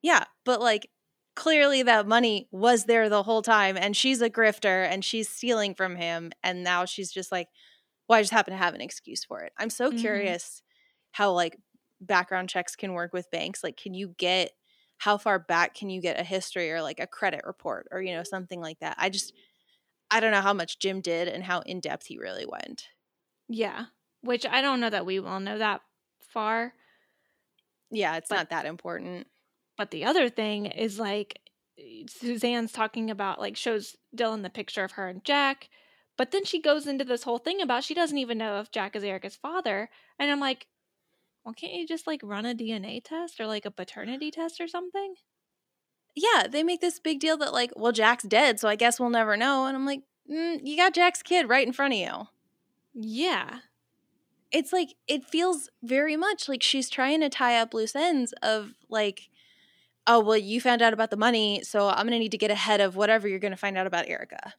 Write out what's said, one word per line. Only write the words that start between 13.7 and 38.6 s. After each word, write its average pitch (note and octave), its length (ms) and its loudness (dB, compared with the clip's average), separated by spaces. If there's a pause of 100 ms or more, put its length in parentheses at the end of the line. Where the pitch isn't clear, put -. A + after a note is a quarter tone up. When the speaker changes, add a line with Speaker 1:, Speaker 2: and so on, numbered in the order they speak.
Speaker 1:
can F#3+ 160 -12
you F#3+ 240 -8
get, F3+ 340 2 (480)
how G#3 180 2
far G3+ 220 2
back E3+ 360 2
can G3+ 140 -10
you F#3 120 -6
get E3+ 180 -2
a F3 40 -2
history F3 480 -4
or, E3 100 -4
like, D3+ 180 -8
a - 80 -6
credit F3+ 380 -4
report - 460 -8
or, F#3 100 -6
you F3+ 120 -6
know, E3+ 100 -6
something F3+ 380 -10
like D#3+ 180 -10
that? D#3 200 -8
I F#3+ 100 2
just, - 240 -6 (760)
I A3+ 100 4
don't A3 100 4
know G3 100 4
how G3 120 4
much E3+ 260 -4
Jim F#3+ 220 -2
did E3+ 280 -2
and E3+ 160 -8
how F3+ 160 -2
in-depth - 460 -8
he - 120 -16
really F#2 280 -10
went. - 420 -12 (600)
Speaker 2:
Yeah, A3 380 -6 (340)
which B3 240 -2
I B3+ 160 2
don't C4+ 180 2
know A#3 100 0
that F#3+ 160 -2
we F#3+ 140 -2
will F#3+ 200 -6
know G3+ 180 -6
that G#3+ 240 -2 (380)
far. A3+ 540 -4 (1160)
Speaker 1:
Yeah, F3+ 260 0
it's - 140 -8
Speaker 2:
But G3+ 60 0
Speaker 1:
not E3+ 120 -2
that E3 160 -4
important. F3 600 -10 (500)
Speaker 2:
But G3+ 140 -6
the E3 140 -6
other C#4 240 4
thing G#3 360 -4
is, G#3 340 -4
like, G#3 400 -4 (680)
Suzanne's A#3+ 640 -2
talking A3 400 -2
about, G3 280 -4
like, G3+ 160 -6
shows A3 400 -4 (200)
Dylan A3 280 -2
the F3+ 60 -8
picture G3+ 340 -6
of F#3+ 100 -6
her G3 140 -6
and F#3 160 -12
Jack, C#4+ 460 0 (480)
but B3+ 140 -2
then G4 140 0
she F4 160 -2
goes D4 260 2
into C4+ 180 -2
this A#3+ 180 -2
whole A#3 140 -2
thing F#4 240 -4
about B3+ 220 0
she D#4 100 -8
doesn't D4+ 240 0
even A#3+ 220 -2
know G#3 200 -4
if G#3+ 120 -10